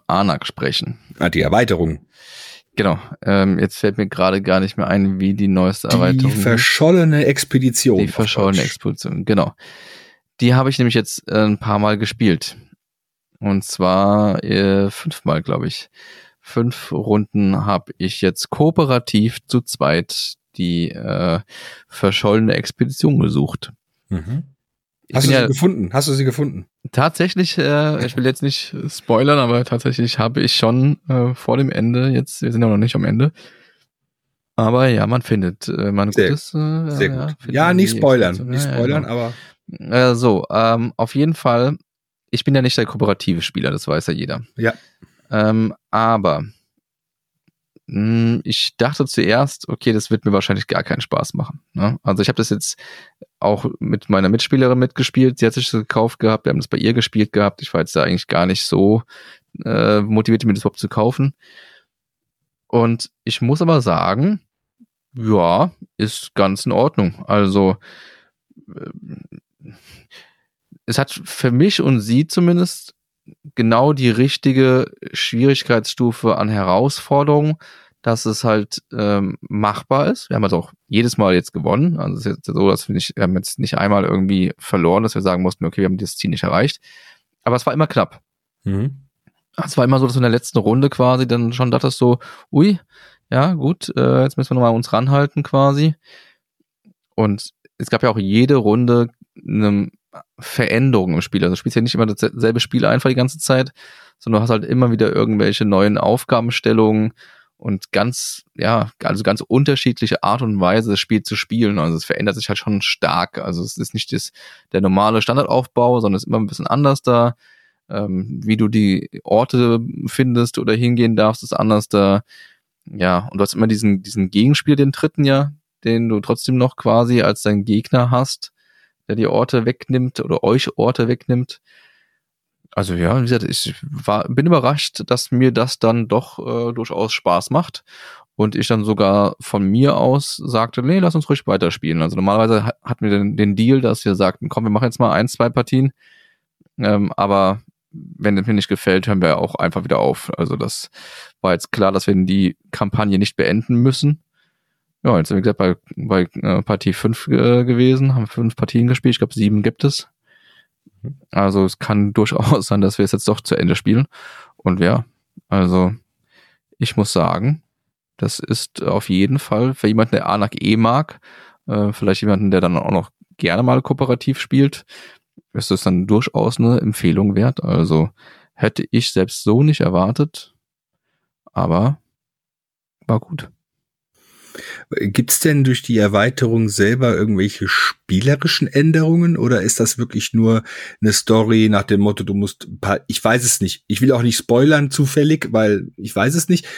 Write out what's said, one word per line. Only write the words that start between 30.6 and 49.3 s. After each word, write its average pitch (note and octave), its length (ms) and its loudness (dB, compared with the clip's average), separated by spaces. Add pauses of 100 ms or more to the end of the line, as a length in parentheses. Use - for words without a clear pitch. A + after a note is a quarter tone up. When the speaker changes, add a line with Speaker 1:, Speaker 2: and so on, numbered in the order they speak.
Speaker 1:
äh, B2 260 0
vor A#2+ 240 -2
dem C3+ 140 0
Ende, B2 380 0
jetzt, B2+ 320 -2
wir B2 100 -2
sind A#2 100 0
ja A#2 60 4
noch G#2 100 4
nicht A#2 180 0
am D3 100 -2
Ende, B2 260 2 (1200)
aber A#2+ 320 2
ja, G#2 200 2
man B2 140 0
findet, F#2+ 480 -2
äh, G2+ 220 -2
man G2+ 200 0
Speaker 2:
Sehr, G2 180 2
Speaker 1:
gutes, - 240 -6
äh, D#3 360 -4
Speaker 2:
sehr C#3+ 180 -2
Speaker 1:
ja, C3+ 180 -6
Speaker 2:
gut. D#3 140 -8
Speaker 1:
findet - 160 -8
Speaker 2:
Ja, D#3 120 2
Speaker 1:
man F3+ 100 2
Speaker 2:
nicht F#3 160 4
Speaker 1:
die A2 40 -6
Speaker 2:
spoilern, A2+ 380 2
Speaker 1:
Expedition. B2+ 140 -8
Speaker 2:
nicht C#3 160 -2
Speaker 1:
Ja, C#3 60 -4
ja, C3 60 -4
Speaker 2:
spoilern, C#3 260 -2
Speaker 1:
genau. A#2 100 -8
Speaker 2:
aber A#2+ 200 -6 (800)
Speaker 1:
Äh, A#2+ 40 2
so, A2+ 360 2
ähm, A2+ 460 2
auf A2+ 180 -4
jeden D3+ 180 2
Fall, B2+ 440 0 (540)
ich - 120 -4
bin C#3 100 0
ja C3+ 80 4
nicht B2+ 160 0
der A#2 80 2
kooperative F#2+ 560 -2
Spieler, - 300 -4
das - 160 -8
weiß D#2 200 -2
ja E2+ 60 -2
jeder. D2+ 320 -8 (120)
Speaker 2:
Ja. A2+ 160 -2 (580)
Speaker 1:
Ähm, A2 420 0 (160)
aber, G#2 540 0 (1400)
mh, A2+ 560 0
ich - 340 -6
dachte C3+ 280 0
zuerst, B2+ 640 -2